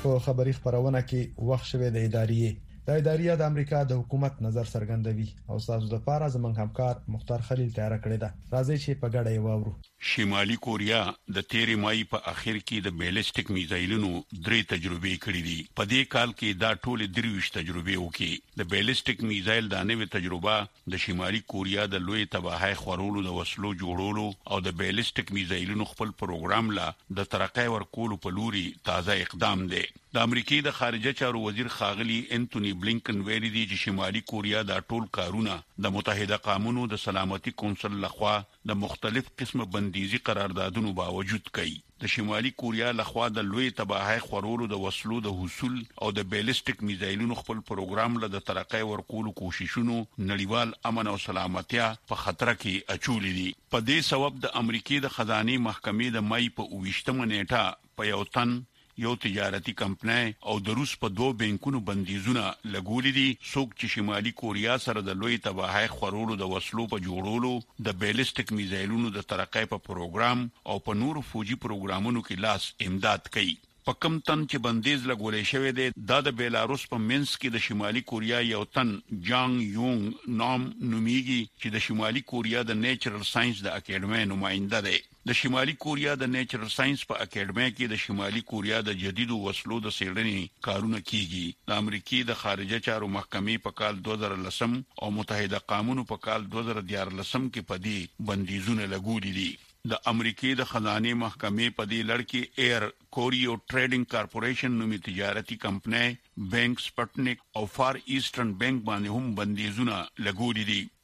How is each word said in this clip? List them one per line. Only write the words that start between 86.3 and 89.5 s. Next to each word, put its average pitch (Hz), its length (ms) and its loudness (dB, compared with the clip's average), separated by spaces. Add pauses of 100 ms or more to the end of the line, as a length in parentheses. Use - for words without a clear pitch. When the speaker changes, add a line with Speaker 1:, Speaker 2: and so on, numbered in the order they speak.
Speaker 2:
نیچرل 120 440 -2
ساینس 131 320 2
په 110 60 -2 (100)
اکیډمۍ 101 520 0
کې 131 160 0
د - 20 -2 (100)
شمالي 101 360 -2 (100)
کوریا 107 300 0
د 104 220 -2
جدیدو 113 400 0
وسلو 101 360 -2